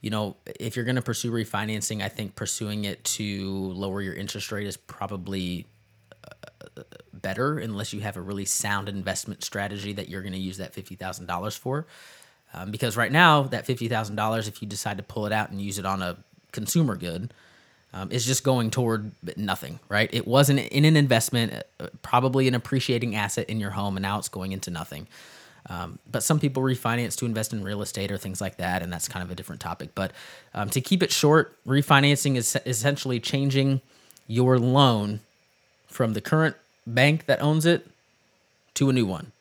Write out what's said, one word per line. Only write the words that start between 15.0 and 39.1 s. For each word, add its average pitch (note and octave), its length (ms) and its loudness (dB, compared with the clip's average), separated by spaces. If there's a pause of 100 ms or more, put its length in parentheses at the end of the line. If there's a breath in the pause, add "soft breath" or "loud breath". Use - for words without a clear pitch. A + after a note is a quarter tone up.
pull G#2+ 220 -6
it G#2+ 60 -2
out G#2+ 180 0
and G2 120 -6
use G2+ 160 -6
it F#2+ 80 -4
on F#2+ 160 -2
a F2+ 140 -4 (340)
consumer A#2+ 460 0
good, F2 360 -6 (600 soft breath)
um, F#2+ 180 -8
is A#2 160 -2
just C3 160 0
going B2 280 2
toward A2+ 420 0 (240)
nothing, F#2 420 -4 (100)
right? G#2 240 2
It - 140 -2
wasn't C#3 320 6
in C#3 260 2
an D#3 120 8
investment, A#2+ 680 2 (160)
uh, - 80 -8 (160)
probably C3 460 4
an B2+ 60 2
appreciating A#2+ 600 0
asset G#2 340 -2
in A2 120 -2
your G2+ 100 -4
home, G2 260 -2
and F#2+ 60 -2
now G2+ 160 0
it's F#2+ 100 -6
going F#2+ 220 -6
into F#2+ 200 -6
nothing. D#2+ 360 -10 (600 loud breath)
Um, F2 320 -8 (120)
but G#2+ 120 -2
some D3+ 180 2
people C3+ 220 0
refinance A#2+ 560 0
to B2 80 -4
invest A2 260 -2
in G#2+ 100 -6
real G2+ 200 -6
estate G2+ 280 -4
or G2 60 -4
things F#2 240 -8
like F#2+ 160 -6
that, F2+ 260 -2
and F2 80 -8
that's F2 160 -6
kind F#2 160 -6
of F2+ 80 -8
a F2+ 40 -6
different - 260 -12
topic. - 340 -8
But, F#2+ 180 -2 (420 loud breath)
um, G#2+ 160 -4
to C3 100 0
keep F3+ 220 2
it - 100 0
short, D3+ 440 4 (100)
refinancing C#3 680 6
is A#2 280 0
essentially B2+ 560 0
changing C3+ 600 2 (440 soft breath)
your B2+ 320 6
loan A#2 600 6 (640)
from A2+ 280 0
the G#2 80 -2
current D#3+ 340 2 (300)
bank C3+ 400 4
that - 160 2
owns D#3 240 4
it E3+ 200 4 (880)
to C#3 140 4
a C3+ 40 4
new B2+ 120 4
one. F#2+ 360 -6